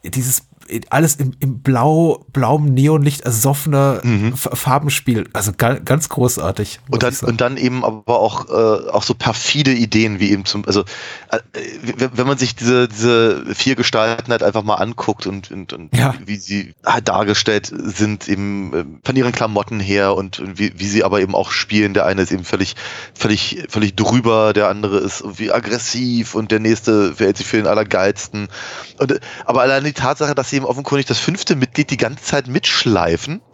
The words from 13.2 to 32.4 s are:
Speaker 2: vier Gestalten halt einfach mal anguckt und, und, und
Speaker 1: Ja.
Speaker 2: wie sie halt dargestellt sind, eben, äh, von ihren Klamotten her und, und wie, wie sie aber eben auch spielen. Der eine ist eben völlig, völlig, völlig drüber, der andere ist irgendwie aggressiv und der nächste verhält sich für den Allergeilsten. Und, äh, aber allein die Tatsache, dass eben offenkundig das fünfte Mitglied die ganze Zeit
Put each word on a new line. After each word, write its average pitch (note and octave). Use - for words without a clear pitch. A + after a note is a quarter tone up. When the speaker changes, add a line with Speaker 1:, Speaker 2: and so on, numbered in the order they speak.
Speaker 2:
vier C3
Gestalten A#2
halt A#2
einfach G#2
mal G#2
anguckt A2
und, F#2+
und, F#2
und E2+
Speaker 1:
Ja. B2
Speaker 2:
wie G#2
sie G2
halt A2+
dargestellt G#2
sind, G#2
eben, G2
äh, E2
von C3
ihren B2
Klamotten G#2+
her G2
und, F#2+
und F#2
wie, G#2
wie G2
sie G2+
aber G2
eben F#2+
auch F#2+
spielen. G#2
Der G2+
eine F#2+
ist F2+
eben F#2
völlig, F#2+
völlig, -
völlig G#2
drüber, A2
der G#2
andere G2+
ist -
irgendwie G#2
aggressiv A#2
und A2
der G#2+
nächste G#2+
verhält G2+
sich -
für -
den G#2
Allergeilsten. G2+
Und, C3+
äh, -
aber B2
allein C3+
die D3
Tatsache, C#3+
dass C3
eben C3+
offenkundig C#3
das A#2+
fünfte -
Mitglied C3+
die C3+
ganze A#2+
Zeit C#3